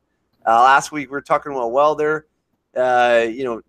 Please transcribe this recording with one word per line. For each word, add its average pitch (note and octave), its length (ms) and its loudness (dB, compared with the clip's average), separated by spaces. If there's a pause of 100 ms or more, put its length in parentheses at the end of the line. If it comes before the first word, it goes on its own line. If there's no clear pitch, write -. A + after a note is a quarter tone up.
(460)
Uh, A2+ 160 4
last C3+ 300 4
week C#3+ 180 -10
we - 20 -16
were C#3 100 -10
talking D3 300 -4
to C3+ 80 -6
a A#2 80 -4
welder. D3+ 600 -2 (480)
Uh, B2 540 2
you B2 140 -10
know, A#2 240 -8